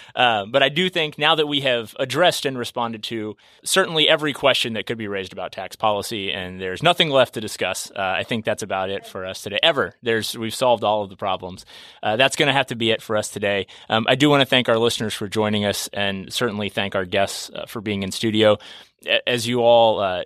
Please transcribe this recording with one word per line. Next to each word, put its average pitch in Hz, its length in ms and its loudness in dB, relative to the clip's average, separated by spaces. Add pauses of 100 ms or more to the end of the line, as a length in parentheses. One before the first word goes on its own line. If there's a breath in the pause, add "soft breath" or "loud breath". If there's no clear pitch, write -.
(160 loud breath)
Uh, 113 300 2
but 127 180 2
I 135 60 4
do 180 200 0
think 156 280 -4
now 151 180 4
that 151 120 0
we 147 140 -2
have 120 380 -2
addressed 143 460 0
and 131 120 -4
responded 113 460 -6
to 107 340 -8 (260 soft breath)
certainly 165 460 2
every 151 240 4
question 123 400 2
that 104 120 -4
could 120 120 -6
be 110 100 -6
raised 98 240 -6
about 92 200 -8
tax 95 240 -12
policy, 101 560 -2
and 92 280 -6
there's 92 240 -6
nothing 170 260 2
left 135 260 4
to 117 60 -6
discuss, 95 500 -6
uh, - 80 -10
I 95 240 0
think 113 220 -4
that's 110 180 -2
about 95 260 -4
it 98 160 -6
for 92 200 -12
us 95 160 -10
today. 101 200 -6
Ever. 135 400 0
There's, 113 360 -2
we've 110 180 -6
solved 120 280 2
all 107 200 0
of 98 60 -10
the 95 60 -20
problems. 92 500 -8 (360 loud breath)
Uh, 107 140 -2
that's 135 200 2
gonna 143 180 2
have 135 140 0
to 127 80 -6
be 113 160 0
it 110 100 0
for 110 160 -4
us 104 120 -4
today. 101 380 -2 (220 loud breath)
Um, 113 200 2
I 131 60 6
do 143 140 4
wanna 139 160 4
thank 127 240 2
our 117 100 6
listeners 113 340 0
for 107 140 -8
joining 107 380 0
us, - 280 -2
and 98 400 -4
certainly 104 360 -2
thank 98 260 -4
our 95 100 0
guests, 98 480 -2
uh, - 140 -10
for - 140 -10
being 101 220 -4
in 95 80 -6
studio. 107 460 4 (480 loud breath)
A-, - 240 0
as 120 180 0
you 123 140 0
all, 117 380 6
uh, 92 260 -2